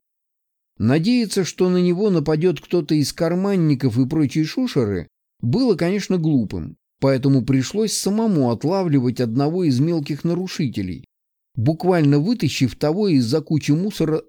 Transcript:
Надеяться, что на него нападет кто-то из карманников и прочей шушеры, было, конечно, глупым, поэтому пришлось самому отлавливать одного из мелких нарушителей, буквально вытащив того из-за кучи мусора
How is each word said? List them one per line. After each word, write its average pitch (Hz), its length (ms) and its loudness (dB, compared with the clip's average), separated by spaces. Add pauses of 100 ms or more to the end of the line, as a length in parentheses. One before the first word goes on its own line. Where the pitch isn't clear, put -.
(760)
Надеяться, 190 680 2
что - 240 0
на 180 80 2
него 180 320 2
нападет 160 500 0
кто-то 165 360 -2
из 147 180 0
карманников 165 840 0
и 131 100 2
прочей 156 360 0
шушеры, 127 640 -2 (340)
было, 208 340 2
конечно, 185 420 -2
глупым, 117 600 -2 (220)
поэтому 135 460 2
пришлось 139 480 0
самому 190 560 0
отлавливать 139 720 0
одного 139 420 0
из 131 160 2
мелких 151 440 -2
нарушителей, 160 800 -4 (500)
буквально 151 640 2
вытащив 147 560 -2
того 185 340 0
из-за 135 320 2
кучи 147 300 -2
мусора 165 580 -2